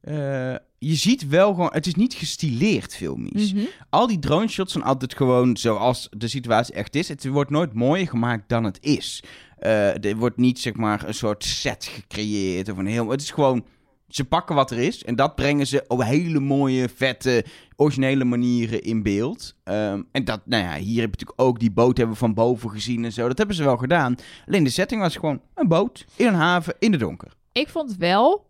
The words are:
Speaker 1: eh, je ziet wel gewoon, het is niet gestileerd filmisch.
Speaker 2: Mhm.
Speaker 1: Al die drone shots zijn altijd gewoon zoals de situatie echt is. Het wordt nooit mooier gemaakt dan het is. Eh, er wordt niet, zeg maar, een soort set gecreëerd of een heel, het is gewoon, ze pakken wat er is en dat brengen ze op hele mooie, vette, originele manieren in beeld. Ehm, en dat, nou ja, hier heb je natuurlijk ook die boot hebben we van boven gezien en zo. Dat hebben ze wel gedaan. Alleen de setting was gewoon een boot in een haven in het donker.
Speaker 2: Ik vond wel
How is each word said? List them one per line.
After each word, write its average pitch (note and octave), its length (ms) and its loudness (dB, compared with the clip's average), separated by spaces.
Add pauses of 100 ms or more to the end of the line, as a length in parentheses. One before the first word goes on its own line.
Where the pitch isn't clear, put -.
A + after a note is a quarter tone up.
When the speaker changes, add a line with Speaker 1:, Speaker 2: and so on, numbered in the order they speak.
Speaker 1:
eh, D3 120 -10 (640)
je D#3+ 180 -2
ziet F3+ 320 0
wel F3+ 260 6
gewoon, F3 200 0
het D#3+ 140 -2
is E3+ 80 -4
niet A#3 180 2
gestileerd D3 840 -2
filmisch. E2 580 -2
Speaker 2:
Mhm. G3+ 100 -2 (260)
Speaker 1:
Al A3+ 180 4
die G3+ 120 0
drone E3+ 280 0
shots F#3+ 240 -4
zijn D#3 120 -4
altijd C3 320 -2
gewoon B2+ 420 4
zoals A2+ 500 0 (100)
de A2+ 100 -6
situatie A#2+ 480 0
echt - 200 -8
is. E3 120 0
Het C#3 200 -10
wordt C#3 220 0
nooit D3+ 240 0
mooier C#3+ 340 2
gemaakt A#2 420 -2
dan A#2 140 0
het G2 180 -4
is. - 420 -2 (340)
Eh, G#2 480 0
er G#2 100 0
wordt A#2 220 -2
niet, B2+ 220 4
zeg A2+ 140 -6
maar, G#2+ 340 -2
een G#2+ 60 -6
soort G#2 300 -4
set - 420 -6
gecreëerd G2+ 880 -4
of F2+ 60 -8
een F#2+ 80 -4
heel, A2 240 -2
het C#3 120 -2
is - 100 -10
gewoon, C3 340 2 (420)
ze - 180 -6
pakken E3+ 300 -2
wat C3+ 160 2
er A#2 80 -6
is C#3 240 -2
en A#2+ 120 -4
dat C#3 200 0
brengen C#3 320 2
ze C3 200 0
op B2 160 0
hele D#3 360 0
mooie, C3+ 560 0
vette, B2+ 500 0 (300)
originele C3+ 480 2
manieren A#2+ 580 0
in A2 220 -2
beeld. G#2+ 600 -2
Ehm, G2+ 380 -4 (100)
en C3+ 140 -4
dat, G#2+ 200 -6
nou A2 180 0
ja, E2 120 -4
hier A2 260 -2
heb G#2+ 140 -2
je - 40 -20
natuurlijk - 220 -6
ook B2+ 180 4
die A2+ 120 2
boot A#2+ 260 4
hebben A2+ 180 0
we - 60 -16
van A2+ 120 0
boven A2+ 360 0
gezien A#2 360 -4
en A#2 60 -6
zo. A#2 160 -2
Dat C3 100 -2
hebben G#3 180 0
ze D#3+ 80 -2
wel C3 140 4
gedaan. C3 380 0 (320)
Alleen D#3 160 2
de C3 60 4
setting G3+ 320 -2
was F3 140 0
gewoon G2+ 260 -4 (140)
een D4 120 0
boot F3 380 0 (100)
in A#3+ 120 4
een G#3+ 60 4
haven E3+ 460 2
in A3+ 120 4
het D#3+ 100 2
donker. E2+ 300 -6 (200)
Speaker 2:
Ik D4 180 -2
vond C#4 280 -6
wel G#3+ 520 2